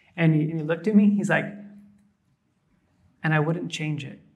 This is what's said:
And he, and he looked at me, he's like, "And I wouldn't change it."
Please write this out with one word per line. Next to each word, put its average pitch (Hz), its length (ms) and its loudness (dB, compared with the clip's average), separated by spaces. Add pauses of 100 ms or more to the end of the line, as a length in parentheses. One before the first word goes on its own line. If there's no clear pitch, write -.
(140)
And 165 200 4
he, 151 140 2
and 160 120 -4
he 151 40 -6
looked 165 220 -2
at 214 80 2
me, 202 140 8
he's 202 200 0
like, 143 180 0 (1700)
"And 156 120 0
I 156 80 2
wouldn't 170 300 -2
change 151 340 -6
it." - 160 -16 (140)